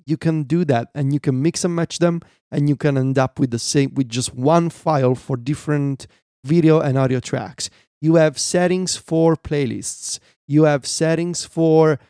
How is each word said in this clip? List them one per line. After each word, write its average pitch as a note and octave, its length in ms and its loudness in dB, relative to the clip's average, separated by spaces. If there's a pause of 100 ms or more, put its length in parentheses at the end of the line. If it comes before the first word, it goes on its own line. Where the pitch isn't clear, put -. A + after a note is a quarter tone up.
you D#3 120 -2
can D#3+ 260 -2
do E3 220 0
that, B2 300 0
and C#3 180 -2
you D3 80 -2
can C3 200 -2
mix E3 240 -2
and E3+ 120 -2
match E3 240 -4
them, E3+ 220 0 (280)
and D3 180 0
you C#3+ 60 2
can C#3 240 0
end C3+ 200 0
up C3 200 -2
with C3 140 -2
the A#2 60 -4
same, C#3 360 -2
with C3 140 -2
just A#2 260 -6
one E3 340 2
file C3+ 460 0
for C3 220 -6
different C#3 720 -4 (360)
video D#3+ 360 4
and C3+ 180 0
audio B2+ 220 0
tracks. - 500 -8 (300)
You D#3+ 160 2
have D#3 220 4
settings F3+ 580 -2
for E3 400 0
playlists. - 800 -6 (300)
You D3+ 160 4
have D3 220 2
settings E3 580 -2
for, D#3+ 540 2 (120)